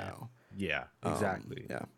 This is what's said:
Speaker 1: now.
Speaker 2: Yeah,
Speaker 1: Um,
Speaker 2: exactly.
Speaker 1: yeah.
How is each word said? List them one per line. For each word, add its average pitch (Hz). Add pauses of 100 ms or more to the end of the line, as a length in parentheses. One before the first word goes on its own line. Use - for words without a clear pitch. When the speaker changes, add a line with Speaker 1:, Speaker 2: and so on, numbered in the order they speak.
Speaker 1:
now. - (260)
Speaker 2:
Yeah, 78 (200)
Speaker 1:
Um, 82
Speaker 2:
exactly. -
Speaker 1:
yeah. - (140)